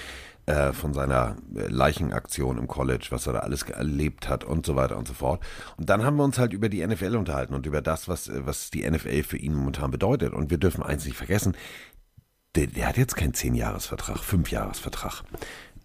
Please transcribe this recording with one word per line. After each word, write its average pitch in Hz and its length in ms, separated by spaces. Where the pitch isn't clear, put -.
äh, 71 260
von 71 220
seiner, 64 420
äh, 50 100
Leichenaktion 65 920
im 62 100
College, 65 420
was 62 160
er 62 60
da 55 80
alles 67 260
ge-, - 80
erlebt 73 540
hat 65 160
und 78 200
so 71 120
weiter 62 200
und 58 120
so 60 60
fort. 65 280
Und 80 140
dann 101 140
haben 147 120
wir 147 60
uns 139 160
halt 123 140
über 101 160
die 98 140
N 101 100
F 101 100
L 101 140
unterhalten 69 380
und 69 120
über 73 160
das, 78 240
was, 87 220
äh, 65 180
was - 240
die - 140
N 78 100
F 78 100
L 73 200
für - 120
ihn 76 180
momentan 69 360
bedeutet. 95 420
Und 73 180
wir 82 80
dürfen - 260
eins 73 200
nicht 71 120
vergessen, 95 400
der, 71 140
der - 180
hat - 100
jetzt 127 200
keinen 69 180
zehn-Jahres-Vertrag, - 840
fünf-Jahres-Vertrag. - 1040